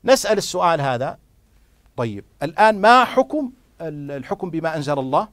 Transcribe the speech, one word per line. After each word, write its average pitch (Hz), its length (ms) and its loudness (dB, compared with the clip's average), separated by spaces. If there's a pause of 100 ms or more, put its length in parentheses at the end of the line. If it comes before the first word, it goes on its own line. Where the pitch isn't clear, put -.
نسأل 220 340 2
السؤال 175 420 0
هذا: 131 380 -4 (760)
طيب، 110 280 -6 (180)
الآن 208 380 2
ما 240 240 6
حكم 262 480 -2 (280)
ال-، 147 300 -10
الحكم 170 400 -8
بما 160 260 -4
أنزل 143 220 -2
الله؟ 143 340 -2